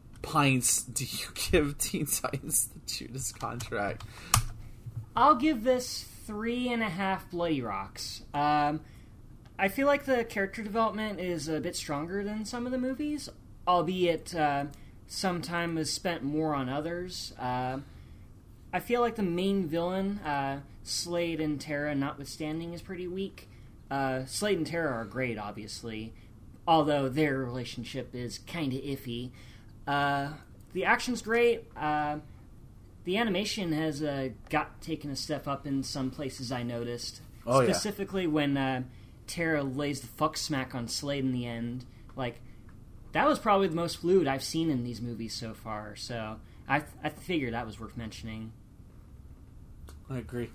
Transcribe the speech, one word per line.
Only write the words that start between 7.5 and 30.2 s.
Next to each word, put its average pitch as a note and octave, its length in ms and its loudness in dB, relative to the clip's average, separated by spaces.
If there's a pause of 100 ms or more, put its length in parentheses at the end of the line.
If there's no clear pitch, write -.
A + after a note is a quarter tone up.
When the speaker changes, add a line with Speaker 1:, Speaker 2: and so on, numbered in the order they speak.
Speaker 2:
Rocks. G2 600 -6 (100)
Um, D3 480 4 (760)
I G3 80 6
feel C4+ 200 0
like C#4+ 180 6
the B3 180 4
character G#3 400 -2
development G#3+ 560 0
is F3 280 -2
a D#3 120 2
bit E3+ 160 -2
stronger E3+ 480 -2
than G#3+ 220 -2
some A#3+ 200 -4
of B3+ 60 -2
the B3+ 80 0
movies, C#4 500 -2 (380)
albeit, F3 640 4
uh, D3 320 4 (400)
some F3 380 0
time E3+ 340 0
is D#3 160 0
spent F3 300 -2
more D3+ 320 2
on C3 140 0
others. E3+ 680 -4
Uh, B2+ 400 0 (960)
I F#3 60 0
feel A#3+ 220 2
like A#3 140 4
the A3 60 0
main F#3+ 460 2
villain, F#3 520 0
uh, C#3 420 0 (200)
Slade E3+ 580 -2
and D3+ 220 0
Tara D3 320 0
notwithstanding, D3+ 800 -2
is E3+ 80 -10
pretty F3+ 260 -6
weak. F#3+ 400 -6 (440)
Uh, C3 340 0
Slade G3+ 320 0
and D#3+ 80 0
Tara D#3 260 0
are A2+ 140 -2
great, A2+ 320 -2
obviously, G#2+ 760 -8 (540)
although D3+ 400 8
their C3+ 300 4
relationship B2 800 -4
is B2 240 -6
kinda C#3 420 -2
iffy. B2+ 480 -4 (560)
Uh, C#3+ 440 2 (440)